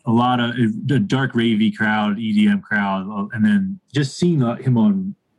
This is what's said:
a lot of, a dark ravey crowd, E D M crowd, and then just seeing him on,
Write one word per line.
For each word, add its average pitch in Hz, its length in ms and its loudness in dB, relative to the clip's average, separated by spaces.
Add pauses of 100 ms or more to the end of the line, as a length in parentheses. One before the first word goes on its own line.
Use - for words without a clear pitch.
a 120 60 0
lot 123 280 2
of, 120 160 -2
a 123 440 0
dark 127 340 -2
ravey 110 420 2
crowd, 107 440 -2
E 110 120 -4
D 104 160 4
M 101 140 2
crowd, 101 720 -4
and 107 100 0
then 98 360 2 (120)
just 143 240 -4
seeing 175 240 0
him 120 380 0
on, 101 380 0 (220)